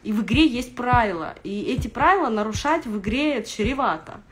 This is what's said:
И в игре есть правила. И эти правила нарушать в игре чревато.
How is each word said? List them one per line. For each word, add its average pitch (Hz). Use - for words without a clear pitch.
И 214
в 208
игре 269
есть 247
правила. 226
И 202
эти 240
правила 311
нарушать 220
в 214
игре 247
чревато. 226